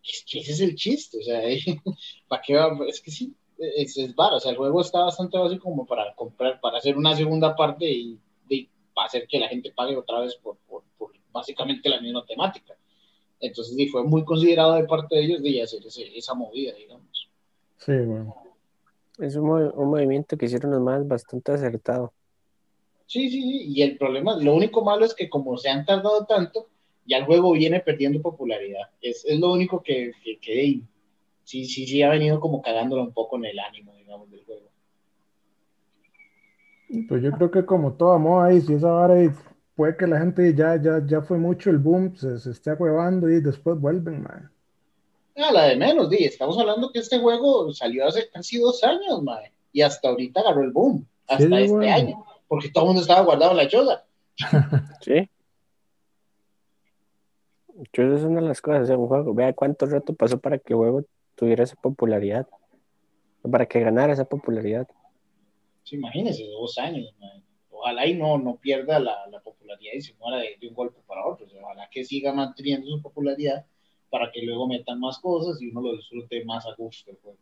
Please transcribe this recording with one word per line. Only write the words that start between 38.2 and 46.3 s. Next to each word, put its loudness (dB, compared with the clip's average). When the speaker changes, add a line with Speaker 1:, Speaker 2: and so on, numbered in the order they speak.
Speaker 2:
ahí, 8
si 0
esa 4
vara 6
ahí, 6
puede 0
que 0
la 2
gente 4
ya, 4
ya, 2
ya 2
fue -2
mucho 0
el 6
boom, 2
se, -6
se -10
esté -8
ahuevando 0
y 4
después -2
vuelven, -2
mae. -14
Speaker 1:
Ah, 2
la 8
de 6
menos, 4
di, 4
estamos -2